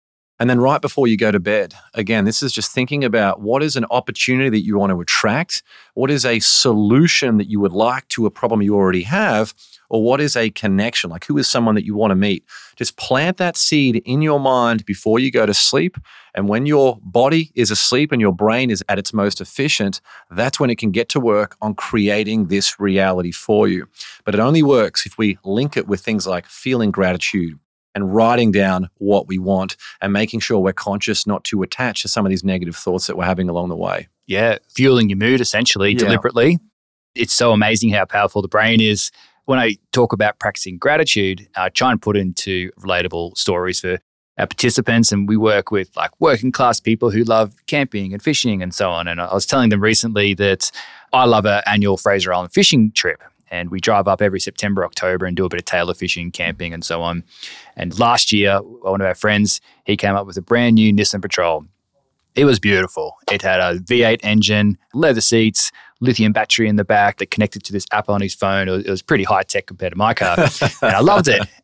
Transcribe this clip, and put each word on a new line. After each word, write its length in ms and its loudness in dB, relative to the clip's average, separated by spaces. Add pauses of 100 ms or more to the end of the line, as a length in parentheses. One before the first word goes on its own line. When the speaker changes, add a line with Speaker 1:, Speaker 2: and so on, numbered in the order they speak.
(420)
Speaker 1:
And 80 0
then 120 2
right 200 2
before 240 -2
you 120 2
go 160 2
to 60 2
bed, 360 -2 (180)
again, 300 -2
this 180 -2
is 120 -4
just 180 -6
thinking 320 -4
about 380 0
what 200 0
is 140 -2
an 160 -2
opportunity 580 -2
that 140 0
you 140 -2
want 140 0
to 100 -2
attract, 600 -2 (320)
what 140 0
is 160 0
a 140 2
solution 1000 2
that 120 -2
you 100 -2
would 140 0
like 340 0
to 180 -2
a 60 0
problem 300 -2
you 120 0
already 300 2
have, 500 0 (360)
or 120 0
what 200 2
is 160 -2
a 140 2
connection? 580 -2
Like, 160 -14
who 120 -2
is 120 0
someone 260 2
that 80 0
you 100 -6
want 180 2
to 40 2
meet? 300 0 (320)
Just 180 -6
plant 400 -2
that 220 -2
seed 480 2
in 160 0
your 180 2
mind 460 0
before 340 0
you 100 0
go 160 2
to 80 2
sleep. 440 0 (360)
And 140 -4
when 180 0
your 360 4
body 520 0
is 160 0
asleep 440 0
and 80 2
your 100 4
brain 400 0
is 160 -2
at 100 0
its 160 -8
most 280 -2
efficient, 580 -2 (320)
that's 260 -2
when 120 2
it 80 -2
can 140 -2
get 180 -2
to 100 -2
work 420 0
on 140 -6
creating 720 -2
this 320 -2
reality 540 0
for 340 0
you. 220 -4 (340)
But 120 -4
it 40 0
only 240 4
works 420 2
if 120 -16
we 260 0
link 320 -2
it 100 -4
with 140 -2
things 260 -4
like 200 -6
feeling 460 -4
gratitude, 680 -2 (360)
and 180 -4
writing 380 4
down 460 0
what 300 0
we 120 -4
want 360 -2 (260)
and 120 -2
making 260 -2
sure 200 0
we're 140 0
conscious 520 -4
not 200 -4
to 180 -2
attach 400 -6
to 40 -8
some 180 -2
of 40 0
these 140 -2
negative 320 -4
thoughts 320 -4
that 100 -6
we're 80 -4
having 240 -2
along 200 -4
the 60 -6
way. 320 -6 (200)
Speaker 2:
Yeah, 300 0 (120)
fueling 400 4
your 80 -2
mood, 240 2
essentially, 520 0
Speaker 1:
Yeah. 60 0
Speaker 2:
deliberately. 600 2 (560)
It's 180 -2
so 180 2
amazing 380 2
how 160 2
powerful 360 0
the 60 -4
brain 320 2
is. 320 0 (340)
When 120 2
I 200 0 (140)
talk 220 2
about 260 0
practicing 380 -6
gratitude, 800 0
I 140 -2
try 220 0
and 100 0
put 140 0
into 640 -4
relatable 580 -4
stories 420 -2
for 200 -4 (380)
our 100 -2
participants, 640 0
and 160 0
we 80 0
work 360 0
with, 260 -2
like, 140 -4 (100)
working 300 2
class 280 2
people 300 0
who 140 0
love 300 0 (120)
camping 480 -4
and 80 -10
fishing 400 0
and 120 -8
so 160 -2
on. 180 -4
And 120 -6
I 140 -6
was 120 0
telling 240 2
them 120 2
recently 540 0
that 360 0 (400)
I 140 4
love 200 4
an 200 0
annual 320 2
Fraser 340 0
Island 220 -4
fishing 400 4
trip, 280 -4 (300)
and 200 -8
we 100 -6
drive 260 2
up 140 2
every 180 0
September, 460 -4
October 400 -4
and 100 -4
do 80 0
a 60 -2
bit 100 -6
of 60 -8
tailor 300 -2
fishing, 360 -6
camping 420 -6
and 120 -12
so 160 -4
on. 220 -4 (520)
And 240 -8
last 320 2
year, 280 2
one 420 -4
of 60 0
our 80 0
friends, 440 0 (260)
he 120 -2
came 180 -2
up 120 -4
with 100 -10
a 40 -8
brand 340 4
new 180 6
Nissan 280 0
Patrol. 440 -2 (680)
It 100 4
was 140 4
beautiful. 580 -2 (140)
It 100 -2
had 180 2
a 200 0
V 240 2
eight 200 2
engine, 540 2 (160)
leather 260 2
seats, 520 2 (280)
lithium 320 2
battery 380 0
in 80 2
the 80 0
back 320 2
that 140 -6
connected 320 -2
to 100 -12
this 180 -6
app 160 -2
on 140 0
his 120 -4
phone. 360 -2
It 20 0
was, 140 -4
it 60 -6
was 100 -4
pretty 240 0
high 180 0
tech 220 -6
compared 280 -8
to 40 -10
my 160 2
car. 240 0
Speaker 1:
<laughs> 440 0
Speaker 2:
And 140 2
I 60 2
loved 260 4
it. 140 2 (220)